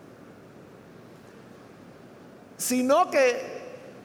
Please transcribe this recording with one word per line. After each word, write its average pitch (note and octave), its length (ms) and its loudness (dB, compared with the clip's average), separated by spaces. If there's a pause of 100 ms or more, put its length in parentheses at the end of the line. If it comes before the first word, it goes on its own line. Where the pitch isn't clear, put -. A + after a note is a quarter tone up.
(2500)
sino C4+ 540 2
que, C4 300 2 (640)